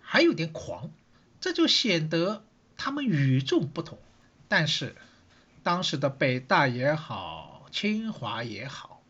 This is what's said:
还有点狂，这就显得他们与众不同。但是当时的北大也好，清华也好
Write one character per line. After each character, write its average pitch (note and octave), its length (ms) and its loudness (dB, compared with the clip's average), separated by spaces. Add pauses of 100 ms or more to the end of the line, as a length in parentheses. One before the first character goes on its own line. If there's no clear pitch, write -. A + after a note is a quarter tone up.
还 - 220 2
有 E4+ 100 6
点 D#3+ 200 -2
狂， - 380 -10 (500)
这 F#4 120 -4
就 E4+ 140 4
显 E3+ 420 2
得 F3 360 0 (320)
他 - 140 -4
们 C#4+ 140 -4
与 C3+ 380 4
众 C#4+ 260 0
不 - 140 -8
同。 - 160 -12 (500)
但 F3 180 2
是 C#3 300 -4 (680)
当 F3+ 220 0
时 D3+ 140 -2
的 C#3 100 0
北 C3 320 0
大 D#3+ 260 4
也 B2+ 280 0
好， E2 760 -10
清 G#3+ 420 -4
华 A#2 300 -8
也 A2+ 240 -10
好 - 440 -16